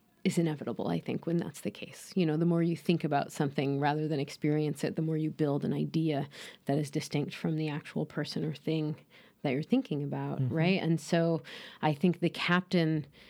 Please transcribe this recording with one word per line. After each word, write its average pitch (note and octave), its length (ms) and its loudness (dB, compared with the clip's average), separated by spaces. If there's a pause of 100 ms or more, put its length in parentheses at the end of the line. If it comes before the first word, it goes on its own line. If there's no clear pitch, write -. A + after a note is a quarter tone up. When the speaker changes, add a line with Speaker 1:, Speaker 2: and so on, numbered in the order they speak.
(240)
Speaker 1:
is F#3+ 140 0
inevitable, D3+ 500 0
I - 120 0
think, - 260 -4
when E3+ 120 0
that's - 240 -6
the - 80 -4
case. - 440 -14
You F#3 100 4
know, D#3 120 2
the E3+ 100 4
more E3+ 160 4
you E3+ 140 2
think - 280 2
about C#3+ 280 0
something C#3 480 0
rather D3 260 2
than D3 140 0
experience D3+ 640 0
it, - 100 0
the E3 80 -2
more D#3+ 140 0
you D#3 140 0
build D3 340 0
an D3+ 100 0
idea D3 540 0 (380)
that C#3 120 2
is C#3+ 120 0
distinct D3 440 -2
from E3 220 -2
the D#3 120 0
actual D3+ 380 -4
person D#3 380 -4
or D#3 100 -2
thing D#3 400 -2 (480)
that C#3+ 100 0
you're C#3+ 100 0
thinking D#3+ 420 0
about, C#3 360 -4
Speaker 2:
Mm-hmm. B2+ 140 0
Speaker 1:
right? F3 260 4
And E3 200 2
so E3 420 2 (400)
I D#3 120 4
think E3+ 260 2
the E3+ 100 2
captain E3 760 2 (240)